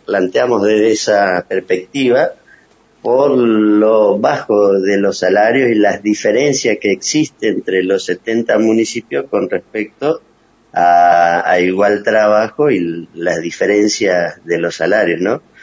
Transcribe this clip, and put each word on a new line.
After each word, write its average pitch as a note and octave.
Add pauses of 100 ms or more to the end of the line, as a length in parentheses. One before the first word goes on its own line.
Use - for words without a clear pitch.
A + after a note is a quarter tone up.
planteamos G2+
desde G#2+
esa G2+
perspectiva, B2 (720)
por C3
lo G#2+
bajo G#2
de G2
los G2
salarios A2+
y A2+
las G2+
diferencias A2
que G2+
existen A#2
entre F#2+
los F#2+
setenta A2+
municipios A2+
con F#2+
respecto A2 (500)
a, F2
a F2+
igual G2+
trabajo A2
y A2+
l-, E2+
las E2+
diferencias F#2+
de E2+
los E2+
salarios, E2+
¿no? G#2+ (200)